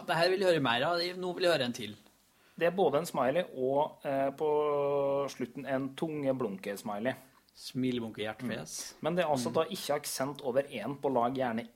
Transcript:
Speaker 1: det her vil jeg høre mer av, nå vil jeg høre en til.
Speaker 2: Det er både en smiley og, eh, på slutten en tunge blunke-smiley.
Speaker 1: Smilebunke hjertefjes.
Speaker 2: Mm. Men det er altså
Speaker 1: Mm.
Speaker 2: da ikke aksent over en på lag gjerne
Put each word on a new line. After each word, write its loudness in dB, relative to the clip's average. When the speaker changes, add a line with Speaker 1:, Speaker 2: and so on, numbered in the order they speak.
Speaker 1:
det 0
her 6
vil 4
jeg 6
høre 4
mer 4
av, 2
nå -2
vil -2
jeg 6
høre 4
en -2
til. -10
Speaker 2:
Det 2
er 4
både 4
en -2
smiley 2
og, 0
eh, 0
på 0
slutten -8
en -2
tunge -2
blunke-smiley. -4
Speaker 1:
Smilebunke -4
hjertefjes. -8
Speaker 2:
Mm. -20
Men 0
det 2
er 0
altså 0
Speaker 1:
Mm. -2
Speaker 2:
da 4
ikke -2
aksent -4
over 2
en -4
på 0
lag 2
gjerne -2